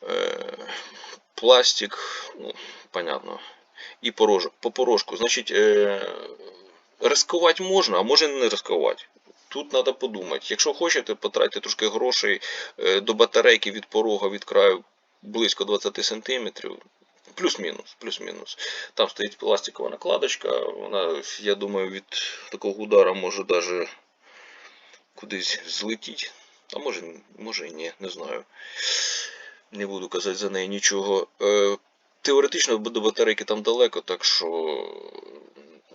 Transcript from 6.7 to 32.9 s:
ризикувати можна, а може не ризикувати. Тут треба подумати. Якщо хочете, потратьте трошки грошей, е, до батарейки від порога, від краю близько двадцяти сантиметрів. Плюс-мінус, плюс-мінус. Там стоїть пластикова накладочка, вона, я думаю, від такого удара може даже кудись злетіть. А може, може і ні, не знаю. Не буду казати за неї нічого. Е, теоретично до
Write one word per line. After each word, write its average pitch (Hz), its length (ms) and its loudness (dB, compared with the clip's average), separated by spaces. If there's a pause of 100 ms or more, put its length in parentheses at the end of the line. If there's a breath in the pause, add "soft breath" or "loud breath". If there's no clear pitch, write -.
ризикувати 165 600 4
можна, 185 360 2
а 92 40 4
може 147 260 4
не 139 200 0
ризикувати. 85 560 0 (440)
Тут 143 220 -8
треба 131 220 2
подумати. 95 560 -6
Якщо 139 260 2
хочете, 156 400 0
потратьте 104 460 0
трошки 104 280 -2
грошей, 113 520 0 (380 loud breath)
е, 95 220 4
до 110 140 -2
батарейки 117 560 6
від 101 160 -12
порога, 107 420 0
від 101 160 -6
краю 98 400 4 (380)
близько 104 420 -2
двадцяти 101 380 -2
сантиметрів. 110 760 -6 (560)
Плюс-мінус, - 640 -4
плюс-мінус. - 600 -12 (360 loud breath)
Там 104 140 2
стоїть 101 280 -8
пластикова - 540 -2
накладочка, - 680 -2
вона, 80 640 -4 (180)
я 104 140 0
думаю, 101 360 -4
від 98 140 -12 (460 loud breath)
такого 101 240 -4
удара 104 380 6
може 95 320 -4
даже 90 440 0 (1300 loud breath)
кудись 101 520 -6
злетіть. - 680 -8 (420 soft breath)
А - 40 -8
може, 110 240 -6 (360)
може 101 300 -8
і - 20 -12
ні, 80 300 -10
не 95 80 -10
знаю. 80 360 -10 (1300 loud breath)
Не 101 140 -8
буду 95 220 -8
казати 92 280 -4
за 98 140 -4
неї 95 180 -4
нічого. 98 580 0 (160)
Е, 101 340 4 (460)
теоретично 139 540 4
до 113 240 -4